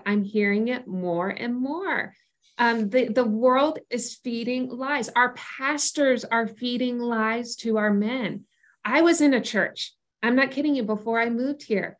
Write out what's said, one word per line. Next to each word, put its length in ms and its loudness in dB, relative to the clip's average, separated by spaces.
I'm 180 2
hearing 460 0
it 180 -6
more 400 -2
and 260 -4
more. 600 -4
Um, 320 2
the, 200 2
the 160 2
world 540 2
is 260 -6
feeding 540 -4
lies. 400 -4
Our 240 2
pastors 880 0
are 240 0
feeding 520 -4
lies 580 -2
to 200 -2
our 140 2
men. 540 -2
I 160 4
was 180 6
in 140 6
a 80 2
church, 520 -4
I'm 140 4
not 140 2
kidding 220 0
you, 100 0
before 360 -2
I 100 0
moved 340 -4
here, 360 -4